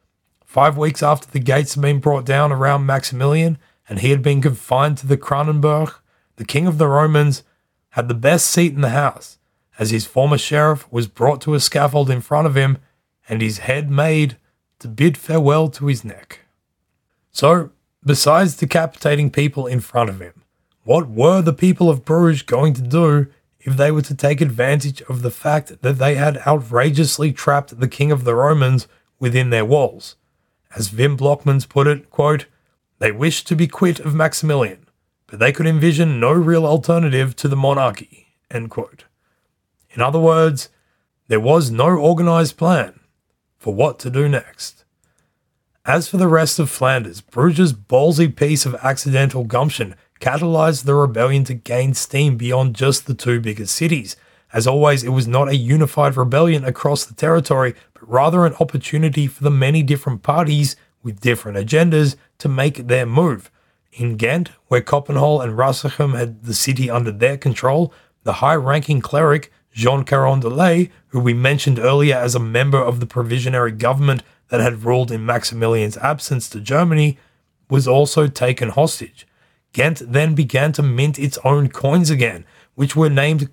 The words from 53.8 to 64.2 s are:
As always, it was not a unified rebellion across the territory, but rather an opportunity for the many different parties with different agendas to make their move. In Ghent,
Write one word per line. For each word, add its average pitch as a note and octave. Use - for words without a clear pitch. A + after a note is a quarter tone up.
As A2+
always, C#3+
it A#2+
was C3
not C3+
a C#3
unified C#3
rebellion C#3
across C#3
the A2+
territory, D3
but -
rather D#3+
an D#3
opportunity D3
for -
the D3
many C#3+
different C#3
parties D3
with G#2+
different A2+
agendas D3+
to -
make C3+
their B2
move. A#2+
In A#2+
Ghent, C3